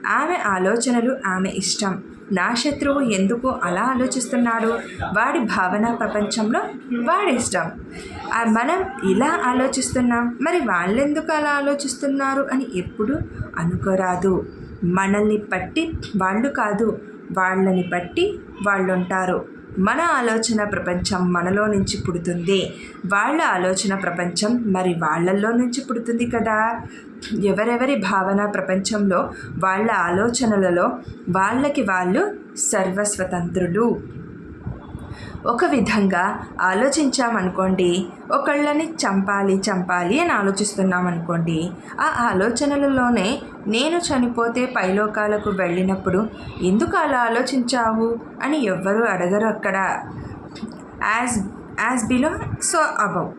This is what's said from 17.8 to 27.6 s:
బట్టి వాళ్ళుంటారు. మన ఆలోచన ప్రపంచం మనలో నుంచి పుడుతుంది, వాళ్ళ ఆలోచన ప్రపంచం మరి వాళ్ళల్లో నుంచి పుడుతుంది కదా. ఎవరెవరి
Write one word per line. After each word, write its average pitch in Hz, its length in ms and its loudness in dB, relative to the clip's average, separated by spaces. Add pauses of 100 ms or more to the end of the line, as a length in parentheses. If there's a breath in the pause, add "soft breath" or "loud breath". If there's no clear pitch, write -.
బట్టి 320 460 -2 (280)
వాళ్ళుంటారు. 185 920 0 (200)
మన 226 220 2
ఆలోచన 226 640 2
ప్రపంచం 180 680 0
మనలో 190 340 2
నుంచి 196 420 0
పుడుతుంది, 175 680 0 (320 loud breath)
వాళ్ళ 226 360 2
ఆలోచన 190 520 2
ప్రపంచం 190 800 0
మరి 185 220 2
వాళ్ళల్లో 175 560 2
నుంచి 240 300 0
పుడుతుంది 233 460 -2
కదా. 226 560 0 (600 loud breath)
ఎవరెవరి 240 520 2